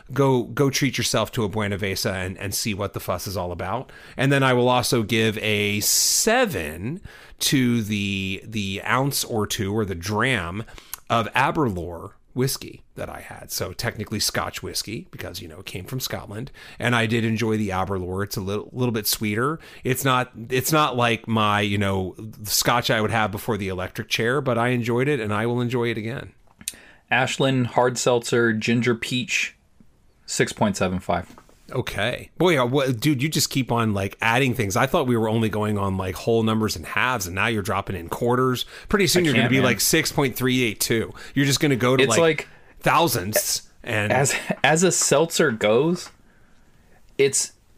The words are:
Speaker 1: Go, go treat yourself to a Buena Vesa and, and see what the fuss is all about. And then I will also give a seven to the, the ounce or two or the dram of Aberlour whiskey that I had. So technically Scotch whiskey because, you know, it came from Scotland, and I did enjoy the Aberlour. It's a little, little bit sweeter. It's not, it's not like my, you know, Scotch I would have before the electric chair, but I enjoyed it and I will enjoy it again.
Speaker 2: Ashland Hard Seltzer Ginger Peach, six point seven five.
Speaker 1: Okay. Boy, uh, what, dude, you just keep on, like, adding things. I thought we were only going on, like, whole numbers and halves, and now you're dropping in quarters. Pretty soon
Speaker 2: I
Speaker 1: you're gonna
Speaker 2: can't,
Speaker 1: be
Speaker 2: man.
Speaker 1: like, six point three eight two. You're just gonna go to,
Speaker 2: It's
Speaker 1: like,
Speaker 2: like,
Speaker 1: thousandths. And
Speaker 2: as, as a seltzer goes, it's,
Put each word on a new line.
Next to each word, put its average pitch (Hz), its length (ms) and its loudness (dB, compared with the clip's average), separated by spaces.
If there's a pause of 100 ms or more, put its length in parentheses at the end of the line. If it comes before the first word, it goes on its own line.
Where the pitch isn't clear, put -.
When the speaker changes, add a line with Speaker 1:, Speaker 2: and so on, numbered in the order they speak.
(120)
Speaker 1:
Go, 131 300 4
go 139 260 0
treat 131 300 0
yourself 113 340 -2
to 117 120 -2
a 101 40 0
Buena 101 300 -2
Vesa 98 340 -2
and, 92 240 -6
and 98 180 -6
see 107 200 -2
what 98 180 -4
the - 80 -8
fuss 90 260 -4
is 98 120 -6
all 90 140 -4
about. 95 380 -6 (280)
And 135 120 2
then 139 120 4
I 131 100 4
will 123 160 4
also 123 340 2
give 110 360 2
a 104 420 0
seven 127 1200 0 (380)
to 120 440 2
the, 98 600 -2
the 101 400 -6
ounce 135 400 0
or 107 220 -2
two 101 280 -2
or 110 120 -2
the 95 80 -6
dram 104 720 -2 (440)
of 117 260 0
Aberlour 101 760 -2 (200)
whiskey - 500 -4 (120)
that - 160 -10
I - 100 -14
had. - 300 -16
So 90 240 -6
technically 107 460 -6
Scotch - 420 -4
whiskey 87 480 -8
because, 90 320 -12
you 80 60 -16
know, 78 120 -18
it - 60 -20
came 92 180 -12
from 127 160 -8
Scotland, 101 500 -8 (280)
and 120 160 0
I 113 100 2
did 113 220 0
enjoy 110 320 0
the 104 120 -2
Aberlour. 92 540 -2
It's - 140 -8
a - 40 -4
little, 98 300 -6
little 123 200 -2
bit 107 140 -4
sweeter. 117 520 -2 (260)
It's 127 200 -2
not, 127 260 0 (180)
it's 123 240 -2
not 147 240 4
like 117 320 2
my, 107 320 4
you 104 180 2
know, 95 360 -2 (300)
Scotch 120 460 2
I 113 120 2
would 107 80 0
have 107 220 2
before 104 260 -4
the 98 100 -4
electric 92 400 -6
chair, 123 320 0
but 127 160 0
I 117 120 2
enjoyed 123 400 2
it 143 120 0
and 104 120 -2
I 107 140 0
will 120 140 0
enjoy 120 300 0
it 113 80 -4
again. 113 340 -8 (800)
Speaker 2:
Ashland 127 580 2
Hard 123 300 4
Seltzer 120 540 4
Ginger 113 420 2
Peach, - 600 -4 (720)
six - 260 0
point 107 240 0
seven 92 240 0
five. - 340 -4 (380)
Speaker 1:
Okay. 117 680 -4
Boy, 165 240 4
uh, - 20 2
what, 127 360 0
dude, 143 200 2
you 156 80 0
just 156 220 -2
keep 127 220 -2
on, 113 200 2
like, 98 280 -4
adding 120 340 2
things. 101 220 -2
I 123 100 4
thought 139 220 2
we 120 80 4
were 110 120 2
only 113 200 2
going 104 300 0
on, 98 180 0
like, 92 180 -4
whole 113 300 2
numbers 110 320 2
and 82 100 -10
halves, 113 400 0
and 87 80 -8
now 101 140 0
you're 110 120 -2
dropping 98 360 -2
in 82 120 -10
quarters. 123 580 0 (220)
Pretty 196 200 4
soon 180 140 4
Speaker 2:
I - 20 2
Speaker 1:
you're 151 100 2
gonna 113 100 4
Speaker 2:
can't, 120 60 2
Speaker 1:
be 131 60 4
Speaker 2:
man. 131 80 4
Speaker 1:
like, 120 160 2
six - 320 2
point 135 240 0
three 127 260 2
eight 113 160 -2
two. 113 340 0 (220)
You're 139 100 2
just 135 140 2
gonna 143 160 2
go 123 220 2
to, 135 80 4
Speaker 2:
It's 113 60 4
Speaker 1:
like, 156 100 4
Speaker 2:
like, 160 280 2 (300)
Speaker 1:
thousandths. 127 920 0 (140)
And 107 300 -2
Speaker 2:
as, 131 200 2 (300)
as 160 220 6
a 170 80 4
seltzer 156 580 4
goes, 117 600 2 (1080)
it's, 139 340 2 (260)